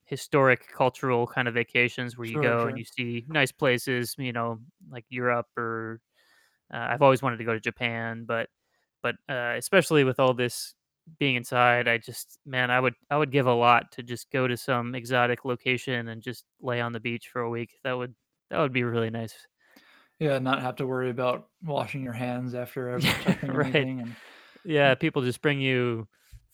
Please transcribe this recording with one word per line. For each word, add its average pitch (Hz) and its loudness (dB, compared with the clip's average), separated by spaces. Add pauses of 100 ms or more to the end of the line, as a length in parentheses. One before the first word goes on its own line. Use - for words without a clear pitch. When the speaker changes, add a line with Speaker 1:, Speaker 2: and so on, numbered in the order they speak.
Speaker 1:
historic 135 4
cultural 123 0
kind 123 -2
of 117 -2
vacations 120 -2
where 120 -10
you 117 -6
Speaker 2:
Sure, 120 2
Speaker 1:
go 117 0
and 117 -6
Speaker 2:
sure. - -
Speaker 1:
you 117 -10
see 120 -8
nice 147 2
places, 123 0
you 127 -6
know, 117 -4 (300)
like 123 -16
Europe 123 0 (100)
or, 113 -6 (720)
uh, - -10
I've 120 -4
always 131 6
wanted 120 -2
to 113 -10
go 117 0
to 110 -2
Japan, 117 -6
but, 113 -4 (540)
but, 120 -2 (140)
uh, 120 -4
especially 151 4
with 127 2
all 127 4
this - -4 (440)
being 135 0
inside, 123 4
I 117 4
just, - -14
man, 127 0
I 127 4
would, 127 2 (160)
I 143 2
would 151 2
give 131 4
a 127 6
lot 120 6
to 123 -12
just 120 -10
go 131 2
to 123 -2
some 123 -2
exotic 123 0
location 123 -2
and 113 -12
just - -10 (160)
lay 123 -4
on 117 -4
the 113 -8
beach 120 -6
for 123 -6
a 117 -4
week, 117 -8
that 127 -4
would, 123 -8 (360)
that - -2
would 139 0
be 123 0
really 117 0
nice. 113 -10 (720)
Speaker 2:
Yeah, 139 0
not 131 0
have 127 -4
to 135 -2
worry 127 -2
about 123 -2 (120)
washing 139 -4
your 123 -8
hands 123 -6
after 123 -8
ever 123 0
Speaker 1:
<laughs> - -6
Yeah, - 2
Speaker 2:
touching 143 -4
Speaker 1:
right. 143 0
Speaker 2:
anything 131 0
and, 117 -10 (480)
Speaker 1:
Yeah, 143 6
Speaker 2:
mm. - -
Speaker 1:
people 151 0
just 123 -2
bring 143 2
you 123 0 (460)